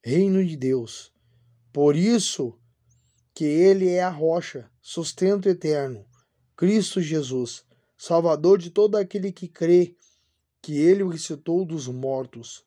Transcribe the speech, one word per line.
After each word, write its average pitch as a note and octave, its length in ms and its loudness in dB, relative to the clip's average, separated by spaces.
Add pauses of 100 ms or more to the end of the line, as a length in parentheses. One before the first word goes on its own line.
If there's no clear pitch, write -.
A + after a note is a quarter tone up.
Reino F#3+ 400 2
de E3 100 -4
Deus. C3 600 -4 (580)
Por D3 240 2
isso F3+ 640 -2 (720)
que D#3 140 -6
ele F#3 420 4
é F3+ 140 0
a F3+ 80 -2
rocha, D#3+ 600 -4 (120)
sustento F#3 680 -2
eterno, C#3+ 580 -2 (480)
Cristo F#3+ 460 0
Jesus, C3+ 640 -4 (400)
Salvador E3+ 540 4
de F3 100 -10
todo G#3 280 2
aquele G3 340 -4
que F#3 160 -12
crê F3 480 2 (680)
que D3+ 160 -8
ele F#3 280 4
o F#3 40 -2
ressuscitou E3 560 -6
dos D#3 220 -10
mortos. B2+ 800 -10